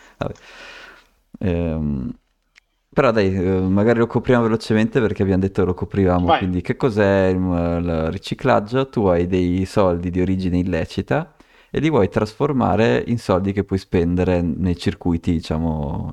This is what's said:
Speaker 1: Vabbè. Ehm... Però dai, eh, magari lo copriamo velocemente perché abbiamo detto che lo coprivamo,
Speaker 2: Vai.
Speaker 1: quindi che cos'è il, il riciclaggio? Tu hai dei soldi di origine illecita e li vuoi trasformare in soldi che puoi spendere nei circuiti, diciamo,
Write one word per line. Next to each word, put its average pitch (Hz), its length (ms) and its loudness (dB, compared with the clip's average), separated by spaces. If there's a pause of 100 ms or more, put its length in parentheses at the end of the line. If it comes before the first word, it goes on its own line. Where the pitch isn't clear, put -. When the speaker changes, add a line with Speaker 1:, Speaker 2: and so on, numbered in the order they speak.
(180)
Speaker 1:
Vabbè. - 140 -6 (1080)
Ehm... 78 720 -2 (760)
Però 135 220 2
dai, 98 220 2
eh, 92 260 0
magari 101 380 2
lo 117 80 2
copriamo 120 380 2
velocemente 110 560 0
perché 104 220 0
abbiamo 95 200 2
detto 95 200 -2
che 87 60 2
lo 90 60 0
coprivamo, 90 520 0
Speaker 2:
Vai. 120 60 4
Speaker 1:
quindi 92 300 0
che 123 140 -4
cos'è 98 520 2
il, 92 80 2
il 85 720 0
riciclaggio? 113 800 -2
Tu 113 180 -2
hai 87 200 2
dei 90 400 0
soldi 90 440 0
di 90 100 -2
origine 92 380 0
illecita 92 760 -4 (360)
e - 100 -4
li 151 100 0
vuoi 117 180 2
trasformare 113 1000 0
in 117 100 -2
soldi 98 340 0
che 98 120 -2
puoi 95 140 -2
spendere 90 640 0
nei 87 340 -2
circuiti, 90 560 -2
diciamo, 80 800 -4